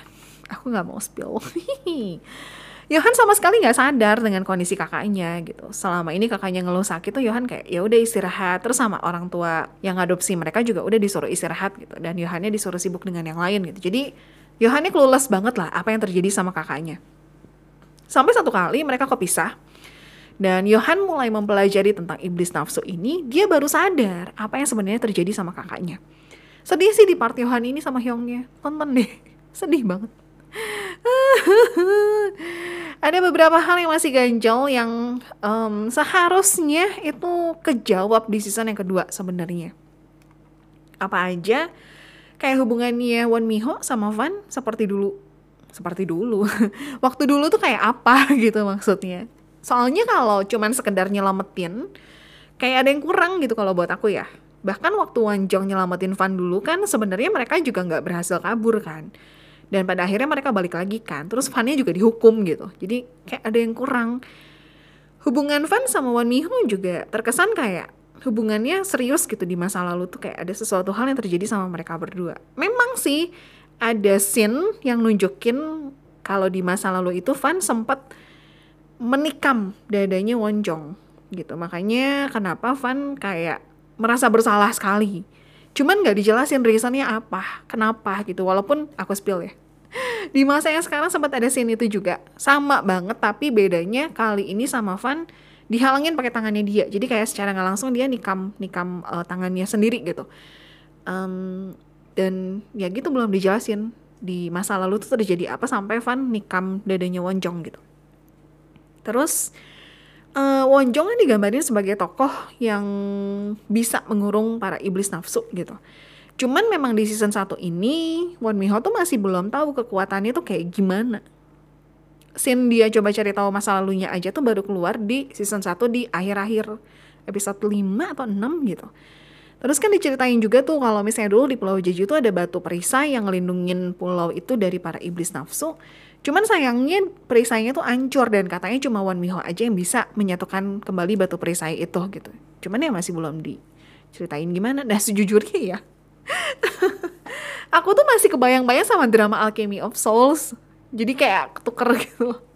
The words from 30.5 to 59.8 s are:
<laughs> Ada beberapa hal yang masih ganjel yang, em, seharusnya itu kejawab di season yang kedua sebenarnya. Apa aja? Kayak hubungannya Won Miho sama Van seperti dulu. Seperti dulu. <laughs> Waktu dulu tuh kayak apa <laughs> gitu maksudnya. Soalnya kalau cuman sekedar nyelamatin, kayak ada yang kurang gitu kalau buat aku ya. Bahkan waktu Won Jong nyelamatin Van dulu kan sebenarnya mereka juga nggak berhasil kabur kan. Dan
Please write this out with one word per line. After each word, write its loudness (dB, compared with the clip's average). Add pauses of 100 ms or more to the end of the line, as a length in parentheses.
<laughs> -12 (2500)
Ada 4
beberapa 6
hal 4
yang 0
masih 0
ganjel 4
yang, 0 (500)
em, -2
seharusnya 2
itu -2
kejawab 2
di 0
season -4
yang -4
kedua -2
sebenarnya. -6 (1300)
Apa 0
aja? 0 (640)
Kayak 2
hubungannya 0
Won 2
Miho -2
sama -2
Van -2
seperti -4
dulu. -2 (560)
Seperti -6
dulu. 0 (280)
<laughs> -8
Waktu 2
dulu 4
tuh 2
kayak 2
apa 6
<laughs> 6
gitu 2
maksudnya. -2 (400)
Soalnya 2
kalau 4
cuman 0
sekedar 0
nyelamatin, -2 (720)
kayak 2
ada 6
yang 0
kurang 2
gitu 0
kalau 0
buat 0
aku -2
ya. -4 (320)
Bahkan -2
waktu -2
Won 0
Jong 0
nyelamatin -2
Van 0
dulu 0
kan 0
sebenarnya 0
mereka 0
juga -2
nggak -2
berhasil -4
kabur 0
kan. -14 (600)
Dan 0